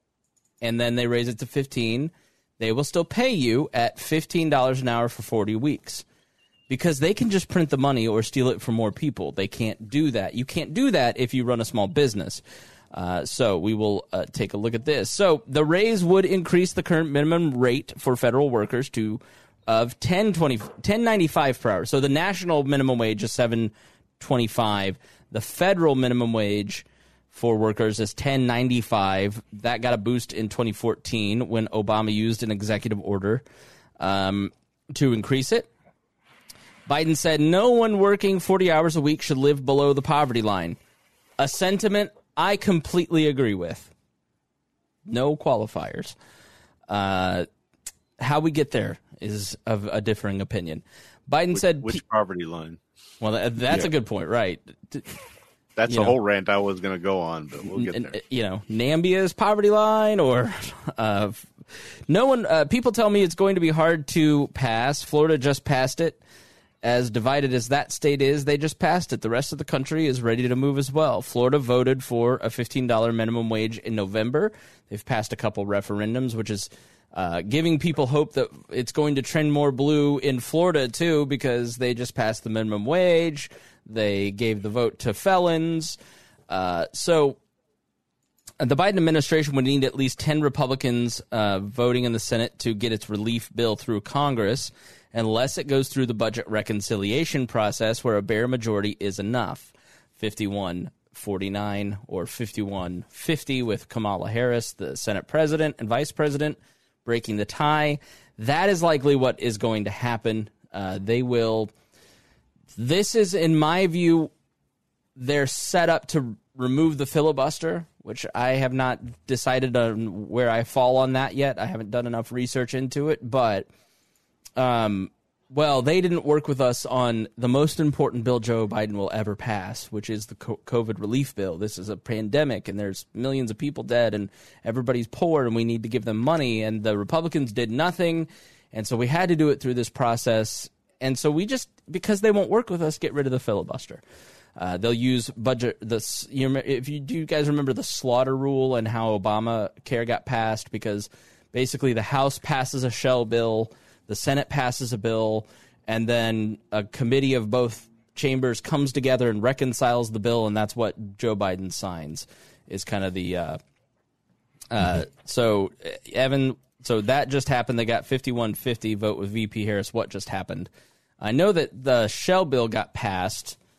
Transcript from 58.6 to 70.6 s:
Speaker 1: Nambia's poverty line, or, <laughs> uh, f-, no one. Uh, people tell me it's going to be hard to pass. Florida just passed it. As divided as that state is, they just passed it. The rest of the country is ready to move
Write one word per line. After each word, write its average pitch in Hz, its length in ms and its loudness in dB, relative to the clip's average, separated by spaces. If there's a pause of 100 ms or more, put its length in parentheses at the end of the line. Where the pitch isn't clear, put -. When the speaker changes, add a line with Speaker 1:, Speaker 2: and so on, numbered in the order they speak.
Speaker 1:
Nambia's 170 640 2
poverty 208 360 4
line, 214 520 4
or, 123 320 2 (220)
<laughs> - 220 -10
uh, 107 320 0
f-, - 160 -14 (640)
no 196 200 4
one. 247 180 4
Uh, 160 200 4
people 240 280 2
tell 214 160 4
me 202 140 4
it's 165 120 2
going 196 200 4
to 180 60 0
be 165 80 4
hard 160 400 2
to 151 440 4
pass. 127 500 0
Florida 151 340 4
just 135 280 0
passed 143 340 2
it. 165 200 -2 (600)
As 123 280 2
divided 127 440 0
as 120 140 0
that 139 240 0
state 143 300 0
is, 139 240 2
they 147 120 2
just 151 220 -4
passed 175 320 0
it. - 80 -2
The 113 100 -2
rest 120 220 -2
of 147 60 -8
the 147 80 -8
country 156 420 -2
is 127 140 0
ready 117 260 2
to 123 80 0
move 139 220 0